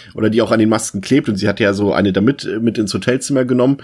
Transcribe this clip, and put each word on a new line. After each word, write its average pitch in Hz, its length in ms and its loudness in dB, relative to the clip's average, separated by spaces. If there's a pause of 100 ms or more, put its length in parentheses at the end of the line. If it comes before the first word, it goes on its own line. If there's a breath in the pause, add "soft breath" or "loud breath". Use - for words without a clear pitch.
(140 loud breath)
oder 110 160 0
die 113 140 2
auch 104 80 0
an 113 80 2
den 110 100 4
Masken 107 320 -2
klebt, 139 280 0
und 104 80 0
sie 101 100 -2
hat 98 120 -2
ja 101 140 2
so 101 200 0
eine 95 200 2
da 98 80 0
mit, 135 260 0 (140)
mit 113 160 0
ins 107 160 -2
Hotelzimmer 131 520 -2
genommen, 127 380 2